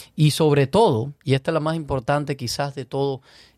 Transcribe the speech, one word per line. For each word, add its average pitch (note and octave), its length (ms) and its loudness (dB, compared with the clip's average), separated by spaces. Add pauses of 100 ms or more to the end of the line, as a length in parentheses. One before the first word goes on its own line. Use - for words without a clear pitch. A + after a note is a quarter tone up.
(160)
Y D3+ 160 4
sobre C#3+ 340 2
todo, C#3+ 460 2 (120)
y C3 100 0
esta C3+ 160 -2
es E3 40 0
la D#3 60 0
más D#3+ 160 -2
importante C#3+ 600 -4
quizás C3+ 380 -6
de C3+ 120 -10
todo, C#3 340 -4 (380)